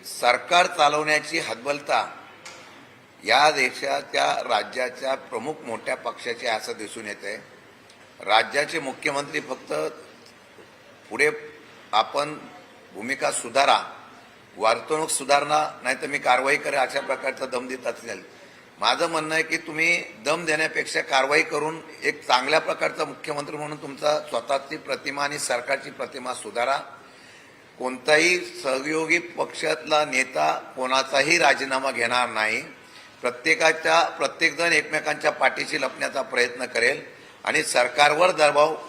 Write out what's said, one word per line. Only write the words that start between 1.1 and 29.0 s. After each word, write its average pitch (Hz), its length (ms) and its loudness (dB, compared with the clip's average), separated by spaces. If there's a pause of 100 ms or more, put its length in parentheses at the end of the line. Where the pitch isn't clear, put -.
हतबलता 131 760 -2 (1080)
या 135 280 6
देशाच्या, 139 1000 -2
राज्याच्या 123 640 -2
प्रमुख 127 380 -8 (100)
मोठ्या 117 320 -6
पक्षाची 120 520 -8
आहे 110 100 0
असं 117 200 -8
दिसून 107 300 -12
येतंय. 104 300 -10 (800)
राज्याचे 120 600 2
मुख्यमंत्री 143 600 -4
फक्त 131 340 -8 (1400)
पुढे 135 220 2 (600)
आपण 143 440 0 (560)
भूमिका 135 380 -4
सुधारा, 120 520 4 (760)
वर्तणूक 120 520 0
सुधारणा, 147 760 2
नाही 127 180 0
तर 156 60 -6
मी 143 100 -4
कारवाई 135 400 2
करेन, 139 220 -2
अशा 135 200 0
प्रकारचा 135 460 -4
दम 127 220 -6
देत 127 200 -8
असतील. 110 520 -10 (400)
माझं 131 300 2
म्हणणं 156 240 -2
आहे 160 100 2
की 160 140 -2
तुम्ही 165 460 0 (220)
दम 165 200 0
देण्यापेक्षा 156 560 0
कारवाई 143 400 4
करून 156 400 -4 (220)
एक - 240 -4
चांगल्या 131 320 4
प्रकारचा 160 460 -2
मुख्यमंत्री 147 520 -8
म्हणून 147 240 -10
तुमचा 151 380 0
स्वतःची 139 580 -4
प्रतिमा 143 460 -6
आणि 143 160 -4
सरकारची 135 520 -4
प्रतिमा 123 420 -10
सुधारा. 120 440 -2 (1000)
कोणताही 151 600 2
सहयोगी 156 760 -2